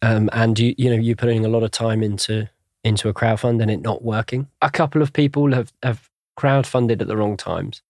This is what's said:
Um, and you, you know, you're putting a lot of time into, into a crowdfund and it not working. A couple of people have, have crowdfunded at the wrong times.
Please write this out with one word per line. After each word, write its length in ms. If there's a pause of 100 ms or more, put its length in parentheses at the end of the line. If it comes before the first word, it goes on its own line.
Um, 280
and 280
you, 180
you 140
know, 40
you're 200
putting 300
a 40
lot 140
of 80
time 320
into, 440 (360)
into 260
a 40
crowdfund 460
and 120
it 100
not 220
working. 440 (140)
A 80
couple 320
of 120
people 380
have, 300
have 300 (260)
crowdfunded 640
at 60
the 100
wrong 200
times. 520